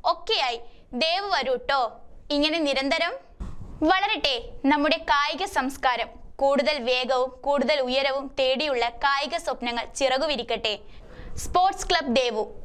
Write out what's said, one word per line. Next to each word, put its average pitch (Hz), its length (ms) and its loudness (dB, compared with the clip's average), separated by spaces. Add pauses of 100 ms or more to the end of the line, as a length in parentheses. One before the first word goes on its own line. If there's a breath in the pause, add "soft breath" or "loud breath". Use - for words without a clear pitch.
(120)
ഒക്കെയായി 330 460 0 (440 loud breath)
ദയവ് 370 320 0
വരൂട്ടോ. 262 460 0 (560)
ഇങ്ങനെ 311 320 2
നിരന്തരം 277 440 0 (760)
വളരട്ടെ 370 460 2 (360)
നമ്മുടെ 294 260 4 (120)
കായിക 294 340 2 (120)
സംസ്കാരം. 254 540 0 (320)
കൂടുതൽ 277 340 4 (120)
വേഗവും 254 420 2 (140)
കൂടുതൽ 285 420 2
ഉയരവും 269 380 0 (140)
തേടിയുള്ള 262 460 2 (200)
കായിക 285 400 0
സ്വപ്നങ്ങൾ 240 400 -4 (140)
ചിറകുവിരിക്കട്ടെ. 254 760 0 (680 loud breath)
സ്പോർട്സ് 381 480 2
ക്ലബ് 294 280 2
ദേവു 233 260 2 (200)